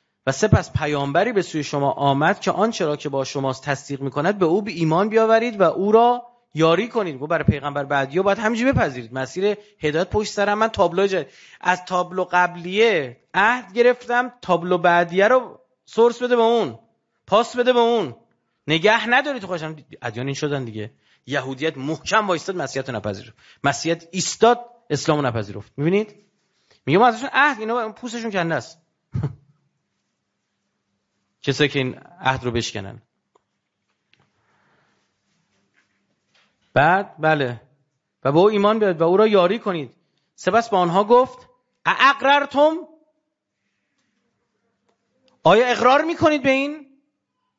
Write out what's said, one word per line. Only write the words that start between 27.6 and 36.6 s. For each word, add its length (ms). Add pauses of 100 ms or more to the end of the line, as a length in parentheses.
پوستشون 400
کنده 240
است. 260 (320)
<laughs> 80 (2250)
کسایی 280
که 100
این 200 (200)
عهد 240
رو 80
بشکنن. 500 (3750)